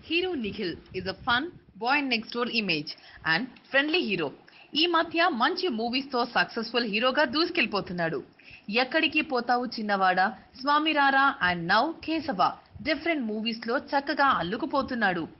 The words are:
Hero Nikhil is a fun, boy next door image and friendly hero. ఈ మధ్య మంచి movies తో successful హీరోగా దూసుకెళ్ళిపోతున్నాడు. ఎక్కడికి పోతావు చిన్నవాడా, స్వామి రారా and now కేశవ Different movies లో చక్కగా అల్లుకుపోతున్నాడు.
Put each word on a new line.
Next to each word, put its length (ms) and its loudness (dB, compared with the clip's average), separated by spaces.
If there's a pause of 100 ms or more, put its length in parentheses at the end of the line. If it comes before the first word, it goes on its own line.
(100)
Hero 220 0 (120)
Nikhil 260 -4 (280)
is 80 -8
a 100 -6 (100)
fun, 160 2 (400)
boy 140 2 (160)
next 220 -4
door 120 -2 (140)
image 320 -2 (400)
and 140 0 (240)
friendly 300 2 (100)
hero. 180 -2 (460)
ఈ 120 2
మధ్య 400 2 (140)
మంచి 280 0
movies 440 -2
తో 120 0
successful 680 -2
హీరోగా 320 2
దూసుకెళ్ళిపోతున్నాడు. 1000 -2 (600)
ఎక్కడికి 380 0 (120)
పోతావు 320 0
చిన్నవాడా, 600 2 (340)
స్వామి 320 2
రారా 420 4 (140)
and 140 0 (100)
now 120 6 (220)
కేశవ 460 0 (300)
Different 500 -2
movies 360 -4
లో 100 0
చక్కగా 480 0
అల్లుకుపోతున్నాడు. 1000 0 (120)